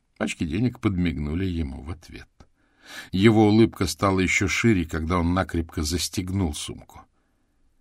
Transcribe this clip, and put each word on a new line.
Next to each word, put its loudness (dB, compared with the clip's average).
Пачки -6
денег -4
подмигнули -2
ему -6
в -12
ответ. -18
Его 6
улыбка 4
стала 0
еще 0
шире, 2
когда -4
он 0
накрепко -4
застегнул -4
сумку. -14